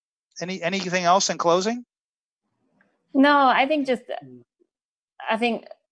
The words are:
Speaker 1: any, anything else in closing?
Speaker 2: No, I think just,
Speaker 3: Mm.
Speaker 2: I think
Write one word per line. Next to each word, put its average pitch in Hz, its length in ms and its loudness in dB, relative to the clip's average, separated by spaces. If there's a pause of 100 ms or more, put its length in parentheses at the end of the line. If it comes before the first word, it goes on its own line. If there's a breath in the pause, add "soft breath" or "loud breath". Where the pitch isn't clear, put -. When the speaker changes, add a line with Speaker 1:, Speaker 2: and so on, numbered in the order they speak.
(420)
Speaker 1:
any, 180 220 -8
anything 180 400 -4
else 180 260 2
in 170 80 -6
closing? 185 480 0 (1300)
Speaker 2:
No, 285 340 4
I 247 200 2
think 294 200 -2
just, 254 160 -2 (200)
Speaker 3:
Mm. 127 180 -20 (880)
Speaker 2:
I 226 80 -2
think 226 280 -4 (260)